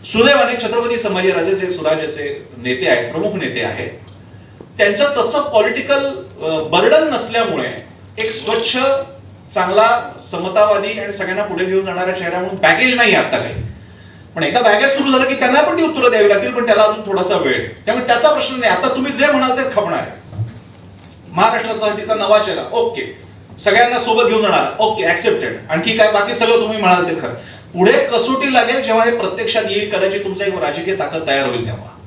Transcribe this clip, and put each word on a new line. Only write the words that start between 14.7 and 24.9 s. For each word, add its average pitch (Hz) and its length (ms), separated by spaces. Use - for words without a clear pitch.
सुरू 269 220
झालं 254 120
की 269 100
त्यांना 262 280
पण 339 160
ती 330 60
उत्तरं 262 260
द्यावी 208 200
लागतील, 202 220
पण 233 140
त्याला 214 180
अजून 214 180
थोडासा 190 360
वेळ 135 180
आहे. - 300
त्यामुळे 240 220
त्याचा 269 240
प्रश्न 262 280
नाही. 220 120
आता 254 180
तुम्ही 262 220
जे 262 160
म्हणाल 262 240
तेच 262 220
खपणार 180 260
आहे. - 440
महाराष्ट्रासाठीचा 214 840
नवा 208 260
चेहरा, 180 220
ओके, - 460
सगळ्यांना 233 360
सोबत 226 300
घेऊन 220 120
जाणार, 180 380
ओके, 214 260